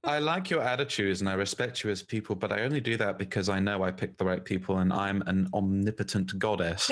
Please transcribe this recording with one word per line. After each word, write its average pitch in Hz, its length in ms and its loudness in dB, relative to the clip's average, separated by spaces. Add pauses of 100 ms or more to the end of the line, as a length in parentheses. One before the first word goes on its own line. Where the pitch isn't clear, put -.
I 147 160 2
like 175 280 0
your 160 140 2
attitudes 117 580 0
and 98 80 2
I 95 40 0
respect 98 500 -2
you 110 80 0
as 95 140 -4
people, 107 320 -4
but 98 160 -2
I 101 80 0
only 135 200 0
do 117 180 0
that 101 200 0
because 95 300 -2
I 95 100 2
know 98 240 2
I 92 80 2
picked 92 280 -6
the 98 60 0
right 92 200 0
people 95 340 -2
and 92 140 4
I'm 98 340 0
an 95 260 2
omnipotent 98 840 0
goddess. 95 540 0